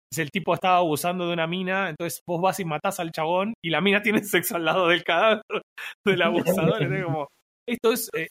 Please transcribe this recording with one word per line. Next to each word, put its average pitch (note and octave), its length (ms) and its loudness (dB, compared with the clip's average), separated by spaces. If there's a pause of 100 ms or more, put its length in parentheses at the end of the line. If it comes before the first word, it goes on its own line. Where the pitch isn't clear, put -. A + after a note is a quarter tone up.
(120)
es - 80 -4
el D3+ 100 -4
tipo F3+ 240 -2
estaba F#3 240 2
abusando F3 500 0
de E3+ 60 -2
una E3 140 -2
mina, F#3 420 -4
entonces E3 380 -8
vos F3 140 -2
vas F#3 180 2
y F#3 60 -4
matás D#3+ 340 -4
al E3 120 -6
chabón F3+ 420 -2 (100)
y E3 60 -6
la D#3 120 0
mina G3+ 220 4
<laughs> A3 180 4
tiene - 20 -12
sexo - 340 0
al E3 80 -2
lado E3+ 220 4
del E3+ 160 4
cadáver G#3+ 380 4 (640)
del F#3 160 4
abusador. E3+ 600 2
Entonces, F3+ 240 -2
como, D#3 220 -4 (400)
esto A#3 260 0
es, B3 200 -4
eh, E3 180 -4